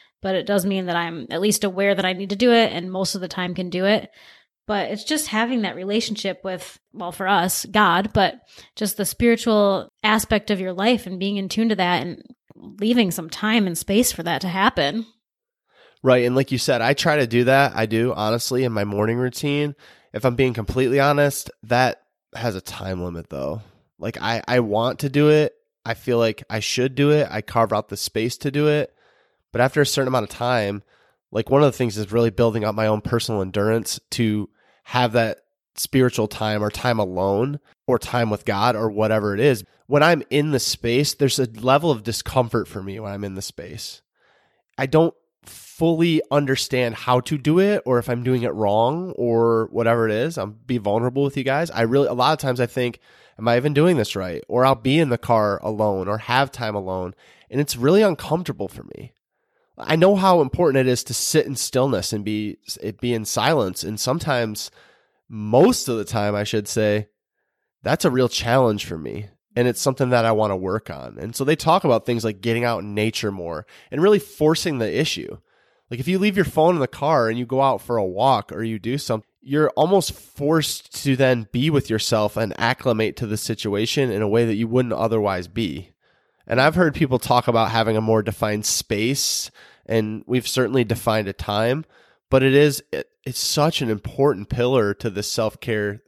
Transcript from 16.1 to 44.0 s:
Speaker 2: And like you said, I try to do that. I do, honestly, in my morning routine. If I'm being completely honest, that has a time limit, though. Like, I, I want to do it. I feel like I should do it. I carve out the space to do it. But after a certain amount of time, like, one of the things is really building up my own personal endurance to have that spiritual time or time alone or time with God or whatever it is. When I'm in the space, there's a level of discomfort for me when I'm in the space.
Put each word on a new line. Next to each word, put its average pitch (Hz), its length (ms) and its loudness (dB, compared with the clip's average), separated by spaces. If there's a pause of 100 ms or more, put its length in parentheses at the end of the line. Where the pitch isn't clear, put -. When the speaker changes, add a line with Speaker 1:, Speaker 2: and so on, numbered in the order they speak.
Speaker 2:
And 123 120 2
like 135 160 2
you 127 60 0
said, 123 220 0
I 123 140 2
try 151 220 2
to 139 100 2
do 120 180 2
that. 135 300 4
I 113 120 0
do, 113 280 0
honestly, 117 480 -2
in 123 100 0
my 104 120 -2
morning 104 340 0
routine. 143 560 -2 (380)
If 110 120 -4
I'm 123 120 0
being 127 180 2
completely 123 460 0
honest, 143 500 2 (140)
that 120 360 0 (320)
has 117 220 -4
a 92 60 -8
time 95 420 -8
limit, 85 280 -8
though. 76 320 -6 (360)
Like, 107 240 -8
I, 113 240 -4
I 127 140 2
want 113 400 -2
to 147 80 -4
do 143 200 4
it. 151 260 4 (300)
I 117 100 -6
feel 120 240 -2
like 113 300 0
I 110 120 -4
should 127 340 -2
do 143 160 2
it. 151 180 2
I 107 140 -6
carve 113 300 0
out 107 160 -2
the 101 80 -10
space 113 420 -4
to 143 140 -4
do 147 160 0
it. 147 260 -2 (560)
But 120 100 -2
after 131 200 2
a 139 60 4
certain 135 200 -2
amount 123 240 -2
of - 0 -
time, 107 540 -2 (480)
like, 110 180 -4
one 139 120 6
of 151 40 8
the 127 100 2
things 110 220 -2
is 101 140 -6
really 117 180 4
building 113 320 0
up 107 120 -2
my 110 120 0
own 107 140 0
personal 113 420 -2
endurance 104 560 -2 (140)
to 107 360 -2 (360)
have 123 280 0
that 113 260 0 (380)
spiritual 123 500 2
time 107 360 -4
or 107 80 -2
time 117 280 -2
alone 98 600 -2 (260)
or 123 120 2
time 117 300 -2
with 107 160 -4
God 110 300 0
or 110 160 -2
whatever 104 420 0
it 98 80 -2
is. 120 240 2 (220)
When 143 160 2
I'm 160 260 4
in 147 220 0
the 139 80 2
space, 120 560 0
there's 135 240 0
a 131 100 0 (120)
level 143 300 2
of 113 120 -2
discomfort 117 640 -2
for 98 160 -12
me 98 160 -10
when 104 140 -8
I'm 101 120 -6
in 98 100 -8
the 98 80 -10
space. - 600 -14 (760)